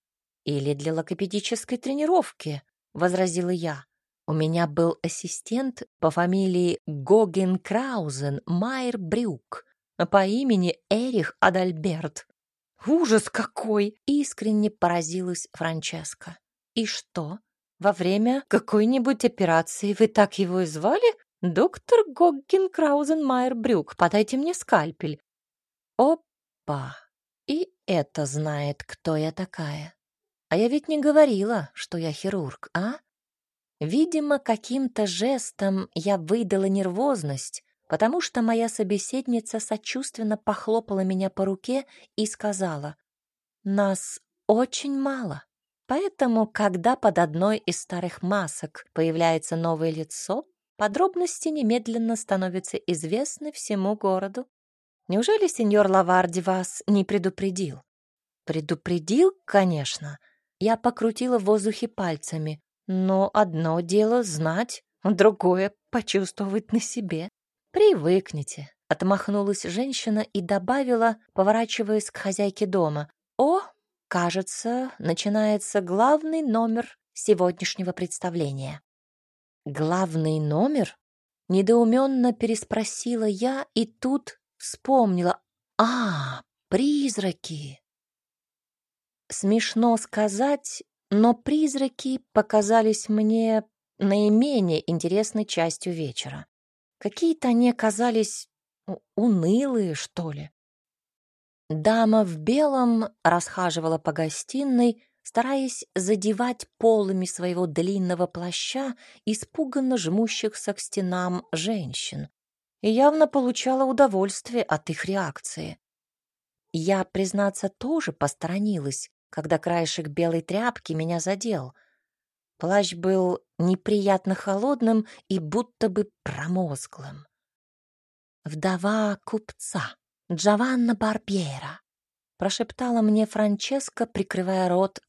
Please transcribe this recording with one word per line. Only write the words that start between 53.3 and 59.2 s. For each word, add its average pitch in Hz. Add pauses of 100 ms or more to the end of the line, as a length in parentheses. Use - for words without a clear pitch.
всему 202
городу. 196 (600)
Неужели 359
сеньор 208
Лаварди 180
вас 185
не 202
предупредил? 185 (640)
Предупредил, 170 (120)